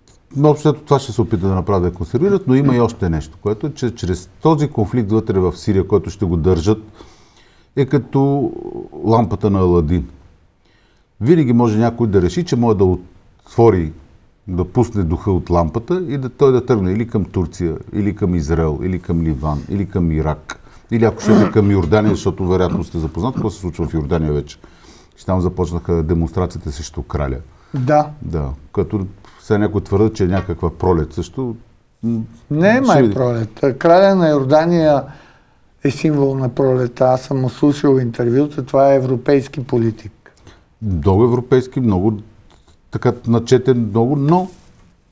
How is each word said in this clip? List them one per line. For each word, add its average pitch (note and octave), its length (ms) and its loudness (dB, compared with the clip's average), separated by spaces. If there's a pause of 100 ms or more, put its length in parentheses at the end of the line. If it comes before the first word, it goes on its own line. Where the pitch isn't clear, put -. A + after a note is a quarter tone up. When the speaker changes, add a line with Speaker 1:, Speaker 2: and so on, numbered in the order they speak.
(440)
Speaker 1:
общо D3+ 240 2
взето D3+ 160 -2
това C#3 140 2
ще - 140 -6
се A#2+ 100 -4
опитат F#2 180 -2
да F#2+ 140 0
направят, F#2 280 0
да F2+ 60 0
я F2 60 -6
консервират, F#3 520 -2
но B2+ 80 4
има C3+ 220 2
и A#2+ 40 2
още G2+ 300 -2
нещо, D2+ 320 -6
което G#2 240 -4
е, C#3+ 60 -6
че A#2+ 220 -6
чрез F2 340 -6 (140)
този D3+ 260 2
конфликт A2+ 420 -2
вътре G#2+ 280 0
в F2+ 180 0
Сирия, F#2+ 320 -2
който F#2+ 220 0
ще - 140 -6
го F2 120 0
държат, F2+ 420 2 (1000)
е C#3+ 100 0
като C#3 680 -2 (520)
лампата G#2+ 460 2
на G2 80 2
Аладин. F2 500 2 (1120)
Винаги C3 320 4
може A#2 260 4
някой A#2 280 0
да F#2+ 160 2
реши, B2 220 -2
че C3 120 -2
може A#2 220 2
да G2 60 4
отвори, F2+ 1080 0 (560)
да F2+ 160 -2
пусне G2+ 380 -2
духа F2 280 -4
от F2+ 200 -2
лампата F2 580 -2
и C#3 100 -6
да, C3 100 -8
той C3+ 240 2
да A#2+ 140 0
тръгне F#2+ 260 0
или A2+ 160 -2
към G2+ 160 -2
Турция, E2+ 500 -4 (180)
или G#2 240 -2
към F2+ 180 -2
Израел, D#2 480 -2
или F2+ 160 -4
към E2+ 240 -4
Ливан, D2+ 460 -4
или G2 180 -4
към E2+ 260 -2
Ирак, D2+ 480 -4 (300)
или A2+ 140 2
ако G#2+ 160 0
ще G#2+ 120 2
е G#2+ 180 6
към G2+ 200 2
Йордания, G2+ 440 2
защото F#2+ 340 -4
вероятно F2 360 0
сте - 140 -8
запознат, E2+ 360 -4
какво - 160 -2
се - 100 -14
случва E2+ 260 -6
в C#2+ 80 -8
Йордания D#2 380 -2
вече. C#2+ 260 -6 (580)
Че - 100 -20
там F#2 140 0
започнаха E2+ 600 -2
демонстрациите E2 680 -4
срещу D2 320 -12
краля. C#2 340 -6 (380)
Speaker 2:
Да. D3+ 340 0 (140)
Speaker 1:
Да, D#2+ 220 -6 (280)
като G2 340 -4 (360)
сега G#2+ 160 0
някой G#2 220 0
твърдят, G#2+ 340 0
че G2+ 100 -2
е F2 40 0
някаква F2 420 -2
пролет E2+ 420 0
също. A#2 440 -8 (460)
М, A2+ 180 -4 (300)
Speaker 2:
Не D#3+ 180 2
е A#3 80 4
Speaker 1:
ще C4 100 2
Speaker 2:
май D#3 160 6
Speaker 1:
видим. G#2 120 4
Speaker 2:
пролет. B2 640 -2
Краля F#3+ 360 6
на F3 160 2
Йордания D3+ 720 2 (840)
е C#3 60 2
символ C#3 440 0
на C3+ 140 -2
пролета. B2+ 560 0
Аз B2+ 180 2
съм C3+ 180 -4
му B2+ 100 -2
слушал C#3+ 480 2
интервюта. B2+ 640 -2
Това C#3 280 4
е C#3 40 4
европейски C3 680 0
политик. A2+ 480 -2 (720)
Speaker 1:
Много F#2+ 420 2
европейски, B2 560 0
много G#2+ 320 2 (800)
така - 220 0 (140)
начетен, A#2 640 2
много, A#2 280 0
но E3+ 320 0 (640)